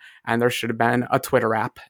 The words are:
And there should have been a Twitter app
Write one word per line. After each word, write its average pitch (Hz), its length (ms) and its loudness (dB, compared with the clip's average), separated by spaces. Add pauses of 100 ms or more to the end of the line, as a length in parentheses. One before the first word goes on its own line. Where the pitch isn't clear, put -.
(260)
And 117 160 0
there 120 80 4
should 120 200 -4
have 113 80 -6
been 120 340 2
a 131 80 2
Twitter 120 340 0
app 110 240 -4 (120)